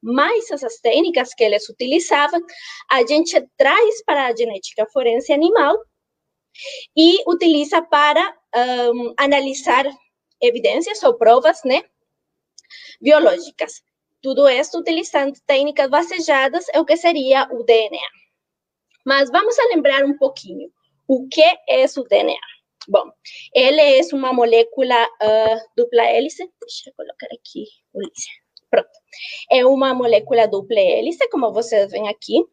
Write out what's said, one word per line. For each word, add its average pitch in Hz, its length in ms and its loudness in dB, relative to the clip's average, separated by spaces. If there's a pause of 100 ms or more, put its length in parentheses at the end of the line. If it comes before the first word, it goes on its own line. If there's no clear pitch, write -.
Mas 285 480 0
essas 262 300 -8
técnicas 262 520 0
que - 120 0
eles 208 240 0
utilizavam, 285 720 0 (500)
a 254 160 2
gente 311 340 0 (160)
traz 415 480 2
para 294 220 0
a 233 100 -4
genética 220 560 -6
forense 247 400 0
animal 330 460 2 (1200)
e 339 300 6
utiliza 330 540 0
para, 311 560 0 (160)
ahn, 240 640 -2
analisar 269 680 0 (540)
evidências 240 640 -2
ou 254 100 4
provas, 247 500 4
né, 262 180 0 (1160)
biológicas. 277 840 0 (380)
Tudo 269 280 2
isso 269 300 -2
utilizando 311 680 -4
técnicas 285 420 0
baseadas 320 840 -2
em 302 60 2
o 320 40 0
que 311 120 2
seria 269 560 0
o 233 100 -10
D 233 100 2
N 220 240 2
A. - 280 -14 (840)
Mas 269 240 2
vamos 403 280 0
a 494 80 4
lembrar 285 380 0
um 285 120 -2
pouquinho - 540 -6 (360)
o 262 220 -2
que 311 140 2
é 311 420 2
o 262 200 -4
D 202 120 0
N 202 160 0
A. - 220 -14 (340)
Bom, - 220 0 (440)
ele 262 260 2
é 277 200 4 (120)
uma 262 200 -4
molécula, 233 640 0 (260)
ah, 220 360 2 (200)
dupla 240 280 0
hélice. 277 460 -4 (100)
Deixa - 300 -20
eu - 40 -20
colocar - 320 -18
aqui, - 380 -16 (300)
Ulisses. - 500 -14 (260)
Pronto. - 180 0 (640)
É 254 140 4
uma 269 300 2
molécula 233 540 0
dupla 202 320 -4
hélice, 277 480 -2
como 254 240 -4
vocês 208 380 -2
veem 202 180 -8
aqui. 214 340 -4 (100)